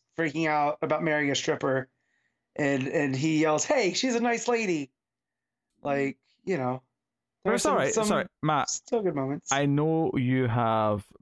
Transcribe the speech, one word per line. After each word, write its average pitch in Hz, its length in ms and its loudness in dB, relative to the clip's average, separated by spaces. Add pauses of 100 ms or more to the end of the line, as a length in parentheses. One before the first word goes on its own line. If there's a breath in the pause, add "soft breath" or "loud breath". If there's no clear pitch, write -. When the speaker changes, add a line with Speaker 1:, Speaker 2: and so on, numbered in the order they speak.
(180)
Speaker 1:
freaking 160 300 -2
out 151 340 0
about 156 220 0
marrying 151 280 0
a 135 40 0
stripper, 135 520 -2 (680)
and, 139 320 0
and 143 280 -2
he 156 240 0
yells, 156 260 2
"Hey, 220 280 2
she's 254 220 0
a 233 40 0
nice 233 280 -2
lady." 190 420 0 (920)
Like, 139 340 -2 (280)
you 180 120 0
know, 127 240 -2 (640)
Speaker 2:
But 190 60 0
Speaker 1:
there - 20 2
are 233 40 2
Speaker 2:
it's 240 80 -2
Speaker 1:
some, 311 100 2
Speaker 2:
all 240 40 2
right. 139 160 0
Speaker 1:
some 226 100 2
Speaker 2:
It's 208 80 0
all 170 60 2
right. 117 100 -2 (140)
Matt, 151 280 0
Speaker 1:
still - 340 -4
good 175 120 0
moments. 139 360 -4
Speaker 2:
I 139 160 2
know 156 480 2
you 127 320 2
have 110 580 0 (160)